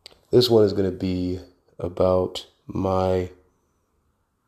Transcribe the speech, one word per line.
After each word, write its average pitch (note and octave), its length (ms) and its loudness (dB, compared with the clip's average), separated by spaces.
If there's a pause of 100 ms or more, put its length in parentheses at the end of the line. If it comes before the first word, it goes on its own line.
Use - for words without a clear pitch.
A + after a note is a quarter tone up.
(300)
this B2 200 4
one A2 140 6
is G2 80 2
gonna F#2+ 180 -2
be F2+ 500 -4 (380)
about F#2 680 -2 (200)
my, F#2 640 -2 (1160)